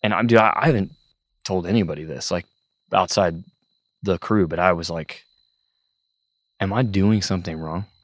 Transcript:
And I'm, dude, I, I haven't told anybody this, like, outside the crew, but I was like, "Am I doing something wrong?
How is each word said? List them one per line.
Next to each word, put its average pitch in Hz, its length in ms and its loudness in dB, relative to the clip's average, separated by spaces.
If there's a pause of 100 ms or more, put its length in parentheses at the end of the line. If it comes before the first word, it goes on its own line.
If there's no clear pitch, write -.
And 107 120 0
I'm, 107 140 0
dude, 113 120 6
I, 110 160 4
I - 120 0
haven't 113 240 0 (520)
told 92 220 -4
anybody 87 380 0
this, 71 280 -8
like, 87 140 -4 (480)
outside 90 500 2 (580)
the 92 160 0
crew, 101 300 0
but 80 120 -6
I 90 140 6
was 82 160 -4
like, 82 340 -10 (1400)
"Am 98 140 -2
I 120 100 2
doing 101 380 2
something 87 360 -4
wrong? 80 280 -6 (180)